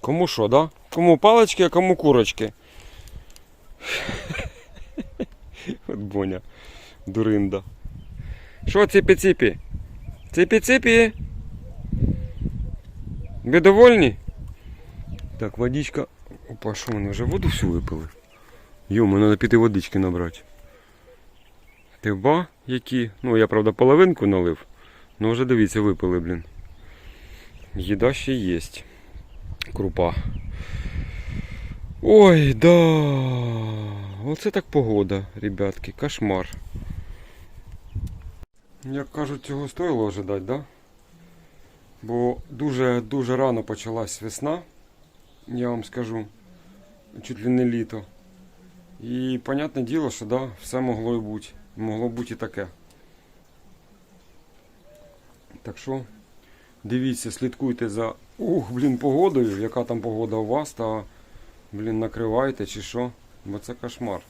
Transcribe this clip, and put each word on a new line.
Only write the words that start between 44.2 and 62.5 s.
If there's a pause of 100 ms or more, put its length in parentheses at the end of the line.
весна, (840)
я
вам
скажу, (1000)
чуть
ли
не
літо. (1000)
І,
понятне
діло,
що,
да, (120)
все
могло
і
бути. (300)
Могло
бути
і
таке. (3000)
Так
що, (840)
дивіться,
слідкуйте
за... (240)
Ух,
блін,
погодою,
яка
там
погода
у
вас,
та, (680)
блін,
накривайте